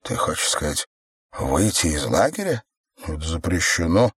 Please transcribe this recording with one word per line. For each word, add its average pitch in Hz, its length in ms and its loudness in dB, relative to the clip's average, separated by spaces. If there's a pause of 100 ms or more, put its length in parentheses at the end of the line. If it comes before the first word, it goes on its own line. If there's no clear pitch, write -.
Ты - 120 -6
хочешь - 340 -2
сказать, - 380 -4 (500)
выйти 80 500 2
из 73 180 -2
лагеря? 131 580 0 (420)
Это 78 160 -6
запрещено. 85 1000 2